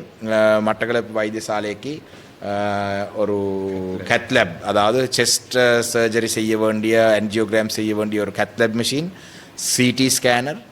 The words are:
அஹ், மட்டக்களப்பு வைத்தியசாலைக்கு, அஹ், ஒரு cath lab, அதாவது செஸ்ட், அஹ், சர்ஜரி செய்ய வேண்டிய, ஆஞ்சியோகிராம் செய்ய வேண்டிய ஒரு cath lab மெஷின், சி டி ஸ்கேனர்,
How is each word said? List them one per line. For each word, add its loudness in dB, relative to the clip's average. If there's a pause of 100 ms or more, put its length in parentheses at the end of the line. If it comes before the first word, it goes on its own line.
(260)
அஹ், 4
மட்டக்களப்பு -2
வைத்தியசாலைக்கு, -4 (520)
அஹ், -2
ஒரு 0 (680)
cath 0
lab, 4 (160)
அதாவது 2
செஸ்ட், 0
அஹ், 4 (100)
சர்ஜரி 2
செய்ய 0
வேண்டிய, 4
ஆஞ்சியோகிராம் 0
செய்ய -2
வேண்டிய -2
ஒரு -4
cath -4
lab 2
மெஷின், -2 (460)
சி 2
டி 2
ஸ்கேனர், 0 (100)